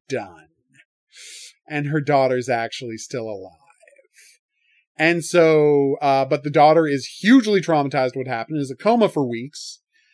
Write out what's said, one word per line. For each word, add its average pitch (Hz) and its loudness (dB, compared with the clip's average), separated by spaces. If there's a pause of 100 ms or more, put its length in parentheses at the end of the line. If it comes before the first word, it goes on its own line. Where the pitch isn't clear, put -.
done. 92 -12 (1200)
And 147 -6
her 156 -2
daughter's 131 0
actually 117 -6
still 113 -10
alive. 95 -14 (1400)
And 165 0
so, 151 2
uh, 139 2
but 139 -4
the 151 -4
daughter 156 4
is 139 -4
hugely 214 4
traumatized 143 -2
what 127 -6
happened, 127 -6
is 135 -6
a - -14
coma 220 2
for 143 -2
weeks. 120 -12 (320)